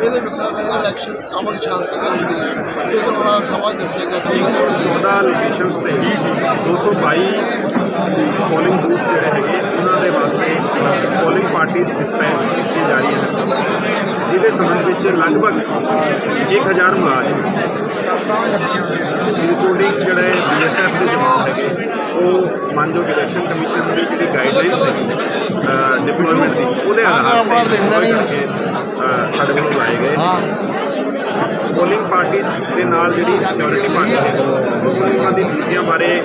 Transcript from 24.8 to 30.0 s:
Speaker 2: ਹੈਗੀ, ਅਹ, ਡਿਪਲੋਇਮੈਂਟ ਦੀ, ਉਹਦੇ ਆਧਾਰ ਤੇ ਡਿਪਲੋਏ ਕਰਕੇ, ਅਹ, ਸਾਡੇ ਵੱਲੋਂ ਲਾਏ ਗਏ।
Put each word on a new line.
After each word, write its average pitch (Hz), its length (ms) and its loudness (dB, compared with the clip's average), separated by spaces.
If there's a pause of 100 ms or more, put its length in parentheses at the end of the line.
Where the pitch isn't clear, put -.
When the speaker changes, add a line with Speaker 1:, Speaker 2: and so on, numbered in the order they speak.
Speaker 2:
ਹੈਗੀ, - 180 0
ਅਹ, 123 1040 0
ਡਿਪਲੋਇਮੈਂਟ 160 460 2
ਦੀ, - 120 0
ਉਹਦੇ 220 400 0
ਆਧਾਰ 233 600 4
ਤੇ 226 120 2
ਡਿਪਲੋਏ 214 360 2
ਕਰਕੇ, 147 320 0
ਅਹ, - 840 -2
ਸਾਡੇ 143 220 0
ਵੱਲੋਂ 147 200 0
ਲਾਏ - 240 0
ਗਏ। 147 200 0 (1600)